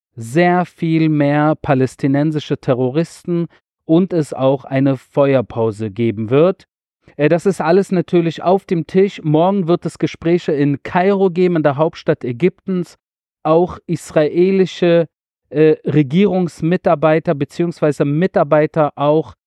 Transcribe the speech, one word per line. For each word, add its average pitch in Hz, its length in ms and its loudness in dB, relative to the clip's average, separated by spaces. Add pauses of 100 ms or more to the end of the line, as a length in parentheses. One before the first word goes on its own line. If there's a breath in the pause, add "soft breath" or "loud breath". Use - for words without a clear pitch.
(160)
sehr 175 500 0
viel 160 420 0
mehr 147 460 0
palästinensische 139 1080 -2
Terroristen 151 840 -4 (400 soft breath)
und 175 260 2
es 160 220 -2
auch - 320 0
eine 135 320 0
Feuerpause 113 920 -2
geben 110 380 -4
wird? 156 380 0 (500 soft breath)
Äh, 190 140 0
das 170 160 0
ist 190 160 -2
alles 180 280 2
natürlich 170 520 -2
auf 190 240 0
dem 170 200 -4
Tisch. 190 380 -2
Morgen 165 420 0
wird 175 200 -2
es - 120 -10
Gespräche 170 540 -2
in 143 300 -2
Kairo 190 480 0
geben, 180 260 0
in 156 60 0
der 143 140 0
Hauptstadt 160 460 -2
Ägyptens. 170 760 -4 (460)
Auch 170 440 0
israelische, 170 1200 0 (420)
äh, 156 280 4 (100)
Regierungsmitarbeiter 160 1500 0
beziehungsweise 170 680 -2
Mitarbeiter 151 920 0
auch, 151 360 0 (140)